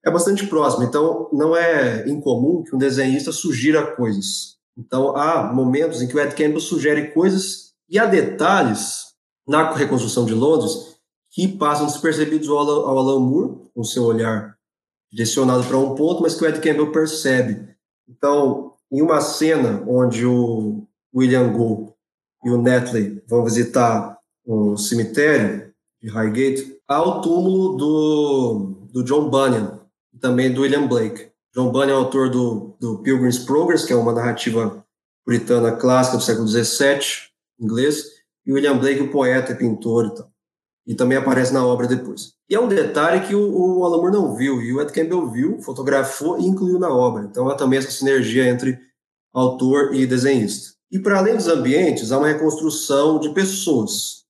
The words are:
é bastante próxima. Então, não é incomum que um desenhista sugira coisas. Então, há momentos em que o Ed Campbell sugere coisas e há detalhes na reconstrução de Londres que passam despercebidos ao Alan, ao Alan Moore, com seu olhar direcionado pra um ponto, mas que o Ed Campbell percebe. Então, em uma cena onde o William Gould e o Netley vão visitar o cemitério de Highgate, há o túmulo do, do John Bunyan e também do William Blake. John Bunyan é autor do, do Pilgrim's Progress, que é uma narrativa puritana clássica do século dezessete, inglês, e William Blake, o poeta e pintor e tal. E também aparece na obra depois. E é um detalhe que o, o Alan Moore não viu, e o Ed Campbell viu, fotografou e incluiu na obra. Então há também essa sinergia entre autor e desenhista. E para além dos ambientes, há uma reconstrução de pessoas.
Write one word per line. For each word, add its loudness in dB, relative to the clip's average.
é 2
bastante 0
próxima. 0
Então, 0
não 2
é 0
incomum 0
que -10
um -2
desenhista 0
sugira 0
coisas. -6
Então, -2
há -2
momentos 0
em -4
que -8
o 2
Ed -2
Campbell 0
sugere -2
coisas 0
e 0
há 4
detalhes 0
na 2
reconstrução 0
de -2
Londres 0
que -2
passam 0
despercebidos -2
ao 2
Alan, 0
ao 2
Alan 2
Moore, -2
com -6
seu -2
olhar -2
direcionado 0
pra 0
um 0
ponto, 0
mas 0
que -2
o 2
Ed -2
Campbell 0
percebe. 0
Então, 0
em 0
uma 2
cena 0
onde 2
o 0
William 4
Gould -2
e 0
o 4
Netley 0
vão 2
visitar 0
o 0
cemitério 0
de -14
Highgate, -2
há 0
o 0
túmulo 2
do, 0
do -4
John 0
Bunyan 0
e -20
também 0
do -2
William 2
Blake. -2
John 0
Bunyan 2
é 4
autor 0
do, -2
do -6
Pilgrim's 2
Progress, 0
que -2
é 4
uma 2
narrativa -2
puritana 2
clássica 2
do -2
século 0
dezessete, 0
inglês, -2
e -2
William 2
Blake, 0
o -2
poeta 0
e -6
pintor 0
e -8
tal. -16
E -8
também 2
aparece 0
na 2
obra 0
depois. -6
E -2
é 2
um 2
detalhe 0
que -4
o, 2
o 0
Alan 2
Moore 2
não 0
viu, -2
e -4
o -2
Ed -4
Campbell -2
viu, -2
fotografou -2
e 0
incluiu 0
na 0
obra. 2
Então -4
há -2
também 2
essa -4
sinergia 2
entre 0
autor 2
e 2
desenhista. 0
E -2
para 2
além 2
dos -2
ambientes, 0
há 2
uma 2
reconstrução 0
de -2
pessoas. -4